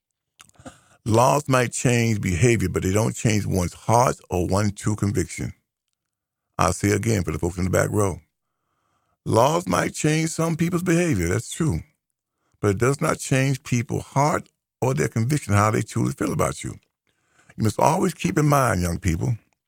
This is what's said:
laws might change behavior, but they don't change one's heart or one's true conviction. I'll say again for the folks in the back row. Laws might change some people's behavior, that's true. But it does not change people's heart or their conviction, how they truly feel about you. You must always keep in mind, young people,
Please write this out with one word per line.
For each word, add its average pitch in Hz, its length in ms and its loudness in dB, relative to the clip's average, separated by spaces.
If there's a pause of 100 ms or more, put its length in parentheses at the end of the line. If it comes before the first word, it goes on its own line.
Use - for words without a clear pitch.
(1040)
laws 131 440 2
might 127 240 2
change 117 480 0
behavior, 95 480 2
but - 140 -2
they 92 100 0
don't 113 220 2
change 107 300 0
one's 92 280 0
heart 120 420 2 (140)
or 90 180 0
one's 98 260 2
true 107 220 -2
conviction. 98 580 -4 (1040)
I'll 90 160 2
say 104 180 0
again 101 320 0
for 80 80 -6
the 85 80 -4
folks 87 180 -4
in 87 80 -2
the 92 40 -2
back 98 200 0
row. 98 320 -2 (1040)
Laws 139 420 2
might - 260 0
change 156 360 -2
some 165 260 -2
people's 170 280 -2
behavior, 165 440 0
that's 104 240 -2
true. 117 280 -2 (840)
But 101 100 2
it 95 60 0
does 135 240 0
not 156 180 -2
change 135 440 0
people's 117 400 -2
heart 147 440 -2 (340)
or 131 120 0
their 147 160 0
conviction, 117 440 -2
how 104 180 4
they 117 100 0
truly 123 320 -4
feel - 180 -4
about - 320 -2
you. 64 120 -10 (840)
You - 60 -4
must 107 160 0
always 175 340 2
keep 165 240 -2
in 151 100 2
mind, 123 340 2
young 87 180 -2
people, 104 380 -2 (300)